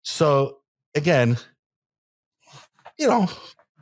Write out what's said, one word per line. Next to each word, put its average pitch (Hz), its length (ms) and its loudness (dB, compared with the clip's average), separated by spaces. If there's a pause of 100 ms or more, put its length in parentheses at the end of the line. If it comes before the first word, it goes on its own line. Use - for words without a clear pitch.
So 139 560 -2 (360)
again, 143 420 2 (1600)
you 302 100 -2
know, 208 200 2 (540)